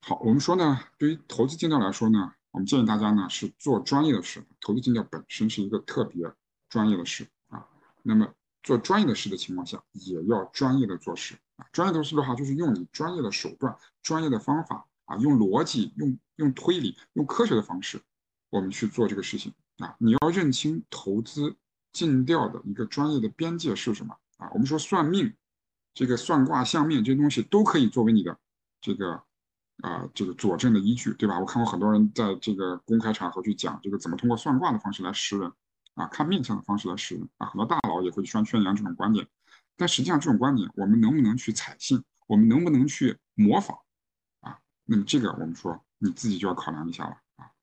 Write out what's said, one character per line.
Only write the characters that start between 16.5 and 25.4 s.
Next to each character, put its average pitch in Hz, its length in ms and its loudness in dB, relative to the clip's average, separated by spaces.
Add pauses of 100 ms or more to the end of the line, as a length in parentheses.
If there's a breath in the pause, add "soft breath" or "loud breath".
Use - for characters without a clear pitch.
推 180 260 0
理、 110 160 -4 (160 soft breath)
用 151 140 -2
科 233 200 2
学 214 80 0
的 107 80 4
方 90 180 -8
式， - 200 -10 (480)
我 104 120 -2
们 95 100 -4
去 107 180 -4
做 110 180 0
这 98 80 -2
个 95 80 -6
事 - 160 -8
情 - 140 -12 (260)
啊。 156 200 -10
你 113 140 4
要 147 180 4
认 170 200 2
清 151 400 -2
投 101 320 -4
资 147 340 -6 (360)
尽 135 320 2
调 135 240 2
的 - 160 -10
一 101 100 -6
个 117 120 -4
专 147 260 -2
业 139 80 0
的 107 80 -2
边 165 280 -4
界 165 200 -2
是 - 180 -2
什 - 100 -12
么 - 120 -14 (220)
啊。 - 140 -14
我 - 60 -4
们 120 80 4
说 151 120 0
算 165 280 0
命、 165 280 0 (600)